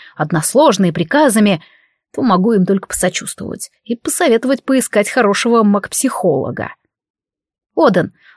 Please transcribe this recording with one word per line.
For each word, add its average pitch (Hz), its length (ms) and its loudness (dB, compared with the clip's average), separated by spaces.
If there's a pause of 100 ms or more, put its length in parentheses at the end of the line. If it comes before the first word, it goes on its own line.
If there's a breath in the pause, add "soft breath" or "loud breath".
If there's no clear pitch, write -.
(160 loud breath)
односложными 180 720 2
приказами, 208 720 2 (500 soft breath)
то - 120 -6
могу 208 300 2
им 185 120 2
только 196 220 -2
посочувствовать - 840 -6 (140)
и 240 120 -6
посоветовать 262 680 -2
поискать 233 460 0
хорошего 226 540 2
магпсихолога. 196 1080 -2 (1000)
«Одан, 196 380 2 (240 soft breath)